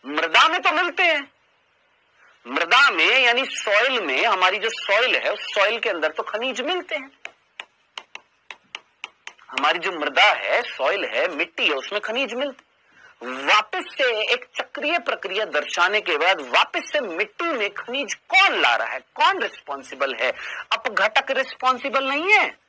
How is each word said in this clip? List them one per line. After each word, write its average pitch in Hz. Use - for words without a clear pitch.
मृदा 165
में 339
तो 381
मिलते 349
हैं, 302
मृदा 165
में 190
यानी 247
सॉइल 226
में, 151
हमारी 190
जो 208
सॉइल 214
है 131
उस -
सॉइल 214
के 226
अंदर 156
तो -
खनिज 240
मिलते 330
हैं। 269
हमारी 156
जो 180
मृदा 151
है, 160
सॉइल 165
है, 131
मिट्टी 180
है, 151
उसमें 196
खनिज 233
मिलते। 262
वापस 277
से 233
एक 247
चक्रीय 311
प्रक्रिया 208
दर्शाने 180
के 170
बाद 170
वापस 190
से 294
मिट्टी 208
में 226
खनिज 254
कौन 349
ला 123
रहा 110
है, 123
कौन 339
रिस्पॉन्सिबल 139
है? 123
अपघटक 220
रिस्पॉन्सिबल 262
नहीं 294
है। 381